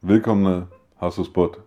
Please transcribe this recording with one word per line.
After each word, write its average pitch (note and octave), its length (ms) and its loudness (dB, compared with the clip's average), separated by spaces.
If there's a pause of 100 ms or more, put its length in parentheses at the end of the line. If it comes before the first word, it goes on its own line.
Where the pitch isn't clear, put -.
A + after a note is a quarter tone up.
Vedkommende G2 640 0 (300)
har F2 140 -6
så F2+ 140 -6
spurgt - 420 -2